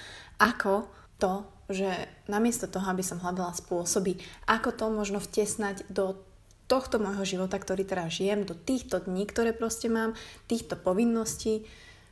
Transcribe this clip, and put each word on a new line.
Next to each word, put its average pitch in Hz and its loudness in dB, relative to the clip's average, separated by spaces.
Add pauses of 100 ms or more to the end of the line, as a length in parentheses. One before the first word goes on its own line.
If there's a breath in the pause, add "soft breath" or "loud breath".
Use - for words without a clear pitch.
(360 loud breath)
ako 214 4 (320 loud breath)
to, 196 0 (240)
že 190 0 (400)
namiesto 226 2
toho, 185 -2
aby 185 0
som 175 -4
hľadala 180 -2
spôsoby, 180 0 (240 loud breath)
ako 226 2
to 226 -2
možno 202 -2
vtesnať 208 -2
do 190 0 (480)
tohto 254 4
môjho 196 -2
života, 190 0
ktorý 196 -2
teraz 170 -2
žijem, 202 2
do 190 -6
týchto 214 -2
dní, 185 -2
ktoré 226 0
proste 226 -2
mám, 226 2 (320 loud breath)
týchto 226 -4
povinností, 220 2 (480 loud breath)